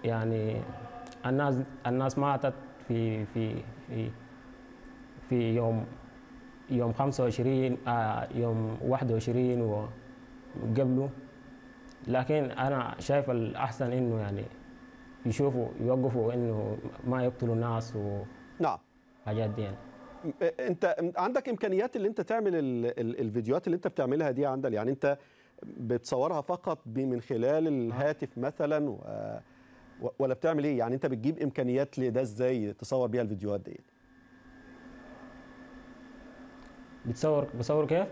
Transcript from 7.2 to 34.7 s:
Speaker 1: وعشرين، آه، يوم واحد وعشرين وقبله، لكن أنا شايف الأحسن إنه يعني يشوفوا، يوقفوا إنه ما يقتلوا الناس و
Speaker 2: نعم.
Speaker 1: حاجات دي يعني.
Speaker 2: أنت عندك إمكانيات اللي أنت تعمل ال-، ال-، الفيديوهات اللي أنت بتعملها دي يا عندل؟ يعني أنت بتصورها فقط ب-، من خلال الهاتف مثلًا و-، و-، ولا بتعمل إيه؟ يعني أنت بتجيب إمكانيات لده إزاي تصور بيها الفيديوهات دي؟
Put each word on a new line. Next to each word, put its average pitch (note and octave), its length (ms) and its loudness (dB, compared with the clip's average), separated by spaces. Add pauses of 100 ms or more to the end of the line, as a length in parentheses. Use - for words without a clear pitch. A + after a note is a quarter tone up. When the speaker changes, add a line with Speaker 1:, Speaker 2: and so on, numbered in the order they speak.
Speaker 1:
وعشرين، B2+ 540 4 (100)
آه، A#2 480 2
يوم A2+ 460 2
واحد B2+ 300 2
وعشرين B2 500 4
وقبله، A2+ 1500 0 (1000)
لكن C3 440 2
أنا B2+ 480 0
شايف C#3 300 2
الأحسن A#2+ 640 0
إنه B2 280 2
يعني G2+ 240 -2 (840)
يشوفوا، B2 420 2 (140)
يوقفوا B2 520 2
إنه A2 440 0 (260)
ما B2+ 200 2
يقتلوا B2 320 0
الناس A2+ 400 0
و G2+ 280 -2 (360)
Speaker 2:
نعم. C#3+ 180 2 (480)
Speaker 1:
حاجات G#2+ 240 0
دي A2+ 120 -4
يعني. G2+ 160 -4 (840)
Speaker 2:
أنت E3+ 360 2 (220)
عندك B3 320 2
إمكانيات G#3 460 2
اللي G3+ 120 2
أنت A3 140 0
تعمل G#3 340 2
ال-، B2 440 0
ال-، A#2 200 -2
الفيديوهات A#2+ 480 0
اللي E3+ 80 4
أنت F3+ 120 -2
بتعملها D3 440 2
دي B2+ 100 0
يا C#3+ 60 4
عندل؟ C3 260 0
يعني A2 180 2
أنت C#3 260 2 (460)
بتصورها B2+ 800 0
فقط F3 440 -2
ب-، A#2 140 -4
من B2+ 220 0
خلال C#3 460 2
الهاتف C3+ 720 0
مثلًا D3 520 0
و-، G#2+ 80 -6 (1040)
و-، A#2 80 -2 (100)
ولا C3 140 2
بتعمل D#3 300 2
إيه؟ C#3+ 140 2
يعني A#2 180 2
أنت C#3 100 -2
بتجيب C3 340 0
إمكانيات C3+ 600 0
لده B2+ 220 2
إزاي A#2 520 0
تصور B2+ 340 0
بيها A#2+ 140 2
الفيديوهات G#2 380 -2
دي؟ - 200 -12 (3250)